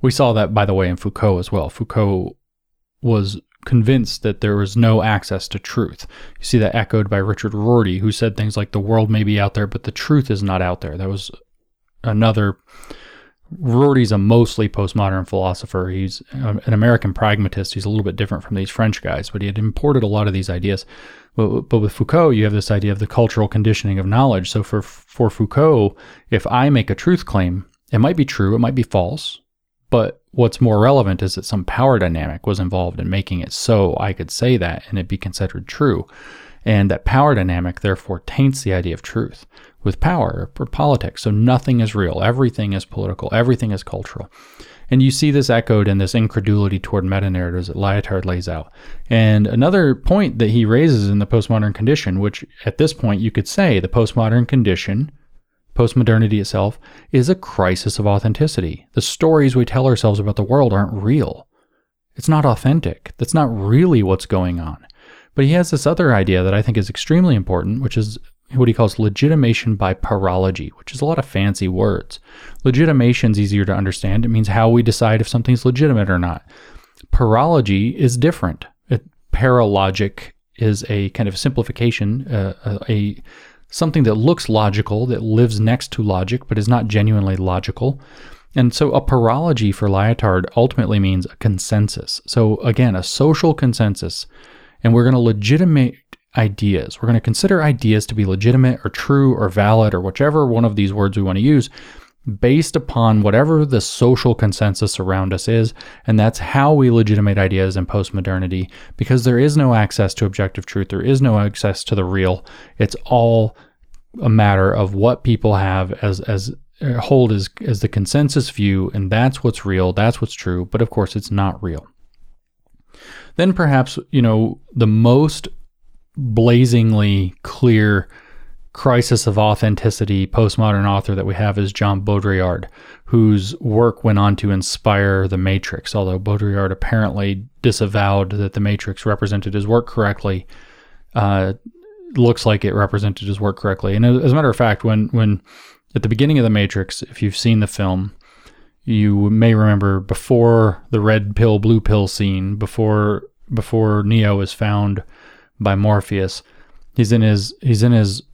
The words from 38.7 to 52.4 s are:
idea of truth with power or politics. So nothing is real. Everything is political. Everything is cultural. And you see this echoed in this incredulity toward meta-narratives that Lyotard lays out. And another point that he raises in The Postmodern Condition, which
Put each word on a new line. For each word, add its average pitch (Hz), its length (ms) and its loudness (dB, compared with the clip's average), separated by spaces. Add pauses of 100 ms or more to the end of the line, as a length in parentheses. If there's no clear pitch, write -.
idea 87 180 -2
of - 100 -10
truth - 440 -8 (380)
with 101 160 -2
power 98 580 -2
or - 80 -6
politics. 139 560 -2
So 110 80 -2
nothing 123 500 2
is 107 140 -2
real. 98 260 -2
Everything 117 520 -2
is 95 120 -6
political. - 480 -8
Everything 117 380 0
is 95 140 -6
cultural. 98 440 -12 (600)
And 131 100 4
you 135 120 4
see 147 180 0
this 139 180 0
echoed 113 380 2
in 98 120 0
this 95 180 -2
incredulity 104 640 0
toward 98 240 -4
meta-narratives 92 640 -4
that - 80 -8
Lyotard 98 480 -2
lays 90 240 -4
out. 80 240 -10 (360)
And 107 380 4
another 143 480 2
point 175 460 0
that 113 100 2
he 113 140 2
raises 117 440 2
in 101 120 0
The 101 60 -2
Postmodern 107 480 0
Condition, 110 440 -2
which 101 260 -4 (200)